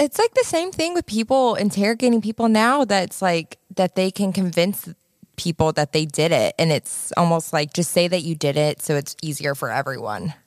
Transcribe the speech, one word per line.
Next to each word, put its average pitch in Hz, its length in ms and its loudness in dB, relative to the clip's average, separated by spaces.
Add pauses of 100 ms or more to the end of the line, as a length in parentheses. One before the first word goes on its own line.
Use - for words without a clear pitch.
it's 294 180 -2
like 453 160 2
the 508 80 4
same 349 300 -2
thing 339 220 -2
with 349 120 -2
people 226 480 2
interrogating 226 680 2
people 220 280 -2
now 233 360 4
that's 196 380 -2
like, 170 340 0 (200)
that 185 180 0
they 185 160 2
can 190 220 -2
convince 180 560 0 (480)
people 160 380 0
that 151 180 0
they 156 140 0
did 156 260 0
it. 131 260 2
And 160 140 4
it's - 440 -6
almost 165 360 0
like, 151 200 -2
just - 200 -2
say 175 160 2
that 175 160 0
you 165 100 -2
did 147 220 0
it 151 260 0
so 151 140 -2
it's 143 260 -6
easier 147 320 -4
for 139 160 -6
everyone. 117 640 -6 (120)